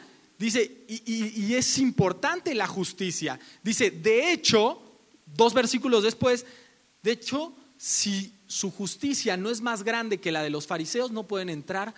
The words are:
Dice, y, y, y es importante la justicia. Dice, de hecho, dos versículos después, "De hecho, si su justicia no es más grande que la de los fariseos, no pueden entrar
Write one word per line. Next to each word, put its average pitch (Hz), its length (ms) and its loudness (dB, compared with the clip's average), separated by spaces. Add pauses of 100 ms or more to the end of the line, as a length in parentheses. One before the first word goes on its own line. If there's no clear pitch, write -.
(380)
Dice, 220 500 0
y, 220 180 -12
y, 220 400 -2
y 233 80 2
es 247 240 2
importante 262 760 2
la 202 120 0
justicia. 170 720 -4 (240)
Dice, 214 280 2
de 220 420 2
hecho, 247 480 2 (460)
dos 226 280 4
versículos 247 480 2
después, - 420 2 (580)
"De 214 100 2
hecho, 285 420 -6 (240)
si 196 540 -2 (140)
su - 240 -4
justicia 208 640 -2
no 190 140 -4
es 226 100 -4
más 226 220 -4
grande 226 360 -2
que 170 140 -2
la 156 100 0
de 151 80 -2
los 147 160 -4
fariseos, 190 440 -2
no 220 160 -6
pueden 190 220 -4
entrar 190 500 -6